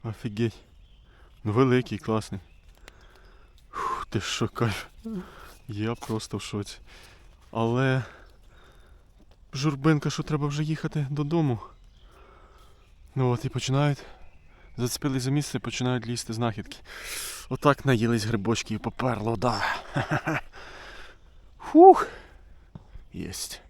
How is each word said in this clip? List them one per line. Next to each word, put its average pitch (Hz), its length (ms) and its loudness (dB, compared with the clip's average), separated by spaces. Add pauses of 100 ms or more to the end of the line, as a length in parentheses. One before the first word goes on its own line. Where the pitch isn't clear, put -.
Офігеть. 110 520 -4 (880)
Ну, 107 80 0
великий, 127 460 4
класний. 110 420 -2 (1300)
Фух, - 400 -6
ти 107 100 -2
що, - 280 -4
кайф. 107 360 -2 (840)
Я 110 260 -4
просто 110 420 -6
в 98 60 -6
шоці. - 360 -8 (720)
Але 123 540 2 (1500)
журбинка, 143 580 2
що 151 120 -6
треба 147 240 -2
вже 147 180 -2
їхати 151 460 -4
додому. 147 480 0 (1600)
Ну 127 160 4
от 120 140 0
і 131 40 -2
починають. 139 540 2 (760)
Зацепились 127 460 -2
за 131 80 -2
місце, 143 280 0
починають 123 480 -2
лізти 117 260 -6
знахідки. 110 440 -4 (720)
Отак 139 360 2
наїлись 117 400 4
грибочки 110 500 0
і 104 40 -4
поперло, 113 580 -2
да. 120 260 0 (360)
<laughs> - 420 -2 (1160)
Фух! - 480 10 (1040)
Єсть. - 580 -10